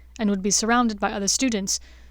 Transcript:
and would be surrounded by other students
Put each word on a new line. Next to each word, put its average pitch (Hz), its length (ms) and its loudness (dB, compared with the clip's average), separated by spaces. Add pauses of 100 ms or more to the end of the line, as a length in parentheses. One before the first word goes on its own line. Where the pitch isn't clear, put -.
(180)
and 214 120 2
would 196 120 0
be 202 80 0
surrounded 220 500 2
by 208 120 0
other 196 160 -4
students 208 520 0 (300)